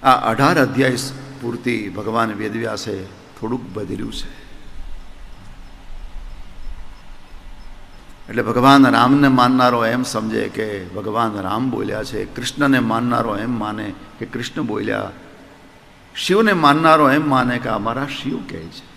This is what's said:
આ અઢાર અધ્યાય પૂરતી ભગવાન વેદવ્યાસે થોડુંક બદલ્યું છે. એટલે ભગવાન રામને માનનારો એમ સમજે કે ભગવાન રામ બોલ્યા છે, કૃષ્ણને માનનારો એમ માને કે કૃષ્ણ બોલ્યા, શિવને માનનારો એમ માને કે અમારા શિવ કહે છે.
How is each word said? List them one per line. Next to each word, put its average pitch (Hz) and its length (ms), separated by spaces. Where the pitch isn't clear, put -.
આ 131 280
અઢાર 139 280
અધ્યાય 131 400
પૂરતી 117 480
ભગવાન 110 440
વેદવ્યાસે 107 720
થોડુંક 117 300
બદલ્યું 107 380
છે. - 180
એટલે 113 140
ભગવાન 127 480
રામને 127 380
માનનારો 123 580
એમ 123 160
સમજે 110 460
કે 107 180
ભગવાન 107 560
રામ 107 300
બોલ્યા 107 340
છે, 104 200
કૃષ્ણને 131 540
માનનારો 117 580
એમ 117 220
માને 107 360
કે 113 80
કૃષ્ણ 117 360
બોલ્યા, 107 480
શિવને 208 380
માનનારો 156 580
એમ 151 200
માને 123 280
કે 120 100
અમારા 113 380
શિવ 139 320
કહે 85 180
છે. - 200